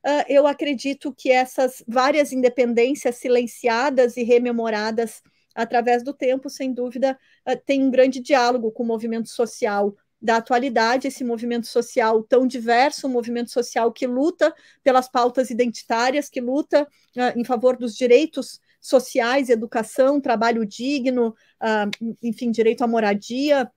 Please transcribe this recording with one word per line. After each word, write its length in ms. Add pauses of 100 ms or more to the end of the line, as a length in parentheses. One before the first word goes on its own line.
ah, 240
eu 200
acredito 640
que 160
essas 580
várias 460
independências 800
silenciadas 1000
e 60
rememoradas 1000 (320)
através 480
do 120
tempo, 360
sem 240
dúvida, 440 (280)
ah, 100
tem 280
um 80
grande 280
diálogo 520
com 120
o 20
movimento 440
social 680 (260)
da 160
atualidade, 680
esse 160
movimento 440
social 560
tão 220
diverso, 600
um 40
movimento 400
social 400
que 140
luta 480 (300)
pelas 260
pautas 400
identitárias, 800
que 120
luta, 460 (300)
ah, 180
em 100
favor 320
dos 180
direitos 640 (220)
sociais, 680
educação, 680
trabalho 460
digno, 680 (260)
ah, 300 (320)
enfim, 300
direito 320
à 40
moradia 880